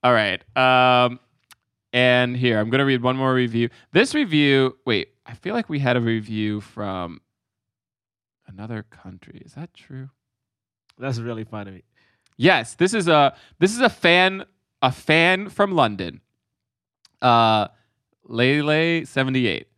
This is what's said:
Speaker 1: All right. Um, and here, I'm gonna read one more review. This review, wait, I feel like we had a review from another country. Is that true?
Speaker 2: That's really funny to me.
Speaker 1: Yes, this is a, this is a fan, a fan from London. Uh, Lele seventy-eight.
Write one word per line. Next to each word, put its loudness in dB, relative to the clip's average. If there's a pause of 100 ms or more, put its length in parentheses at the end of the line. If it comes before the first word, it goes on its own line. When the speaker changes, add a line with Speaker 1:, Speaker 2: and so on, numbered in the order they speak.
Speaker 1:
All 4
right. 0 (160)
Um, 4 (720)
and 2
here, 0
I'm -2
gonna 2
read 0
one -2
more 0
review. -2 (220)
This 0
review, 0
wait, -2 (160)
I -20
feel -10
like -6
we -4
had 0
a -2
review -4
from -10 (1300)
another -12
country. -20
Is -20
that -16
true? -18 (880)
Speaker 2:
That's -6
really -10
funny -12
to -18
me. -20 (540)
Speaker 1:
Yes, 2
this 0
is -2
a, 4 (240)
this 2
is -10
a 4
fan, 0 (360)
a 4
fan 0
from -2
London. -2 (1000)
Uh, 4 (560)
Lele 0
seventy-eight. -2 (100)